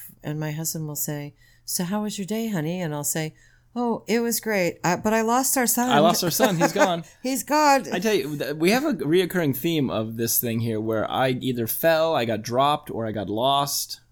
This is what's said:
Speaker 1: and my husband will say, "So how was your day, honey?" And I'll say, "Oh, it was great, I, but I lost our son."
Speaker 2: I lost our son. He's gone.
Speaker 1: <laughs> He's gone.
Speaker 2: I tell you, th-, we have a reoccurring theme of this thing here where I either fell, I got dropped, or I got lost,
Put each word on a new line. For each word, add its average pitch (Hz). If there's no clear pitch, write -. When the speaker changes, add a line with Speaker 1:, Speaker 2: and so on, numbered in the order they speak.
Speaker 1:
and 151
my 156
husband 160
will 147
say, 147
"So -
how 208
was 208
your 202
day, 226
honey?" 175
And 156
I'll 147
say, 156
"Oh, 240
it 226
was 233
great, 196
I, 170
but 214
I 226
lost 233
our 247
son." 240
Speaker 2:
I 196
lost 165
our 170
son. 208
He's 285
gone. 180
Speaker 1:
<laughs> -
He's 262
gone. 277
Speaker 2:
I 180
tell 214
you, 151
th-, 147
we 165
have 254
a 302
reoccurring 160
theme 160
of 110
this 113
thing 117
here 113
where 110
I 127
either 123
fell, 160
I 120
got 110
dropped, 135
or 113
I 107
got 98
lost, 139